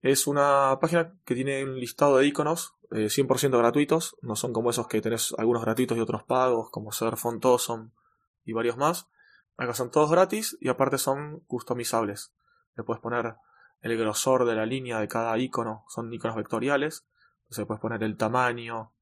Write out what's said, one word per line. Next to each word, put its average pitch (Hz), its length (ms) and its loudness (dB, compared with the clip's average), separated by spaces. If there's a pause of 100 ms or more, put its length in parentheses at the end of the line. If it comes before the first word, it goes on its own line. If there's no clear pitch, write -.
Es 135 240 2
una 139 540 4
página 165 340 0 (100)
que 170 100 -2
tiene 135 300 -2
un 131 160 -6
listado 135 380 4
de 139 80 8
iconos, 147 500 -2 (160)
eh, 107 160 0
cien 135 180 2
por 127 120 2
ciento 131 200 4
gratuitos. 147 640 2
No 113 160 -6
son 123 160 -4
como 117 180 2
esos 117 180 -2
que 107 120 0
tenés 113 380 -2
algunos 113 240 2
gratuitos 117 340 0
y 117 40 -2
otros 110 220 -2
pagos, 127 480 2
como 107 220 -10
ser 113 240 -2
Font 117 280 -4
Awesome 117 460 2 (540)
y 110 80 -8
varios 117 240 0
más. 156 320 -2 (480)
Acá 120 180 -4
son - 160 -4
todos 151 200 4
gratis 185 500 2
y - 80 -2
aparte 135 300 0
son 147 480 -4
customizables. 117 880 -4 (420)
Le 113 80 -8
puedes 113 160 -6
poner 117 360 -4 (440)
el 113 160 -4
grosor 120 480 2
de 113 100 2
la 110 120 0
línea 120 340 -4
de 104 80 -2
cada 113 300 -2
icono, 113 500 -4
son 117 240 -10
iconos 113 240 -6
vectoriales. 135 720 -2 (380)
Entonces - 220 -8
puedes 107 140 -6
poner 113 240 -4
el 107 120 -4
tamaño 117 840 -2